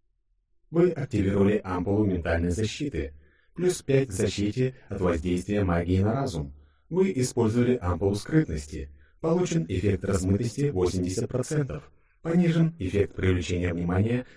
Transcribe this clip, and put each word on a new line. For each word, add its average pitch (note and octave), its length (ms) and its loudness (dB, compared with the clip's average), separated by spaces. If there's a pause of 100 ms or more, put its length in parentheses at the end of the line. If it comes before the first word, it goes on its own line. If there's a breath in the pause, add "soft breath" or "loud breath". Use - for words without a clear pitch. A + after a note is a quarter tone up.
(720)
Вы E3+ 220 4
активировали G2+ 720 2
ампулу F#2 400 0
ментальной E2+ 460 0
защиты. E2 640 -4 (380 soft breath)
Плюс F3+ 300 -2
пять C3+ 280 2
к - 20 -14
защите G#2 640 -2 (120)
от G2 120 -8
воздействия F2+ 640 0
магии F2 340 2
на G#2 140 2
разум. D#2+ 420 -4 (340 soft breath)
Вы F#3+ 280 2
использовали A#2+ 680 2
ампулу F2+ 320 0
скрытности. - 760 -2 (300 soft breath)
Получен E3 480 0
эффект G2 360 0
размытости G2 680 0
восемьдесят F2+ 580 0
процентов. C#3 640 -4 (320)
Понижен E3 560 2
эффект F#2+ 380 0
привлечения F2+ 580 0
внимания G2 500 0 (120 loud breath)